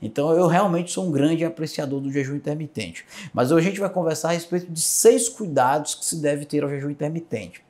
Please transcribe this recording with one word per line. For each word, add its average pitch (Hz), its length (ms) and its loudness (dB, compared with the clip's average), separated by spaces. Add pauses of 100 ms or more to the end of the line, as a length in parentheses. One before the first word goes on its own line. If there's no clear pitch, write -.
Então, 143 300 0
eu 170 160 6
realmente 175 420 2
sou 190 160 -4
um 170 60 0
grande 160 340 2
apreciador 151 540 -6
do 135 120 -6
jejum 139 220 -2
intermitente. 147 720 -8 (260)
Mas 127 200 2
hoje 165 160 4
a - 20 2
gente 196 100 -8
vai 196 80 0
conversar 165 420 -2
a - 20 2
respeito 175 380 -4
de 165 120 -6
seis - 480 4
cuidados 143 640 0
que - 100 -10
se 175 120 -4
deve 147 280 -2
ter 147 180 -2
ao 143 60 -2
jejum 143 220 -4
intermitente. 147 800 -6